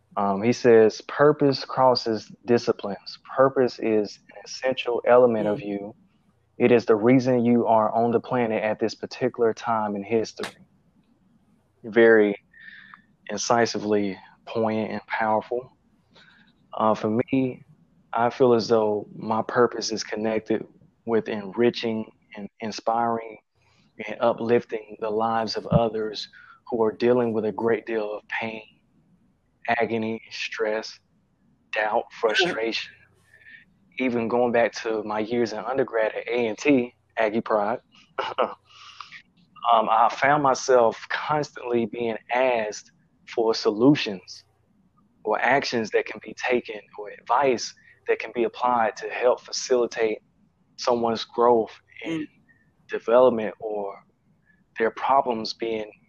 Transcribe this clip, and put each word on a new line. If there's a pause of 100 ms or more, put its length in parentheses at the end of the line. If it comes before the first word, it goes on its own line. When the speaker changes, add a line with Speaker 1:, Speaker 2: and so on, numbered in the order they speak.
(160)
Speaker 1:
Um,
he
says,
"Purpose
crosses (140)
disciplines. (180)
Purpose
is (180)
an
essential
element
of
Speaker 2:
Mm.
Speaker 1:
you. (640)
It
is
the
reason
you
are
on
the
planet
at
this
particular
time
in
history." (1300)
Very (960)
incisively (280)
poignant
and
powerful. (1040)
Uh,
for (240)
me, (480)
I
feel
as
though
my
purpose
is
connected (400)
with
enriching (260)
and (120)
inspiring (680)
and
uplifting
the
lives
of
others (400)
who
are
dealing
with
a
great
deal
of
pain, (1080)
agony,
stress, (760)
doubt,
Speaker 2:
<laughs>
Speaker 1:
frustration. (1040)
Even
going
back
to
my
years
in
undergrad
at
A
and
T, (240)
Aggie
Pride, (380)
<laughs>
um,
I
found
myself
constantly
being (180)
asked (420)
for
solutions (800)
or
actions
that
can
be
taken (180)
or
advice (360)
that
can
be
applied
to
help
facilitate (580)
someone's
growth (320)
and
Speaker 2:
Mm. (640)
Speaker 1:
development
or (840)
their
problems
being (180)